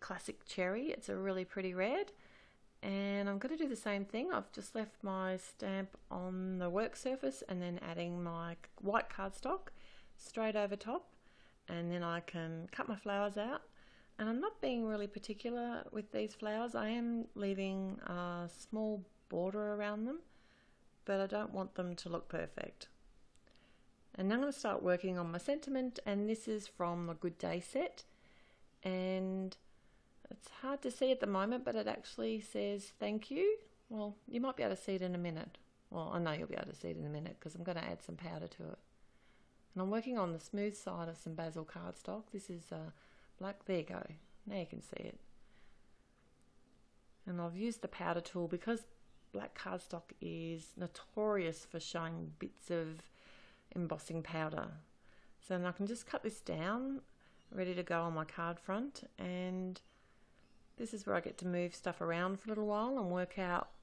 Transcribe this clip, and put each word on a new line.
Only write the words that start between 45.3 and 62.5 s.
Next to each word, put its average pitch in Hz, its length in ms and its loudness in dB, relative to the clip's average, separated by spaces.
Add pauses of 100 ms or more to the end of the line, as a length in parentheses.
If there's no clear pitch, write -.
And 175 160 -2
I've 170 160 -2
used 220 240 0
the 185 80 -2
powder 175 320 2
tool 175 260 -2
because 220 400 0 (460)
black - 260 -6
cardstock 180 600 -4
is 165 560 -4
notorious 180 880 2
for 165 160 -8
showing 165 580 -2
bits - 320 -6
of 160 400 0 (600)
embossing 165 520 0
powder. 160 500 -2 (680)
So 185 160 0
then 180 100 4
I 180 60 2
can 202 140 0
just 226 200 -2
cut - 160 -2
this - 200 -2
down, 226 600 0 (480)
ready 180 240 0
to 175 80 0
go 170 200 2
on 170 100 2
my 156 140 0
card 170 340 -2
front, 233 580 -2
and 185 600 -2 (960)
this 226 160 -4
is 202 140 -6
where 202 100 4
I 175 40 4
get - 180 -4
to 180 80 -2
move 175 280 2
stuff - 280 -2
around 175 380 2
for 214 80 -10
a - 20 2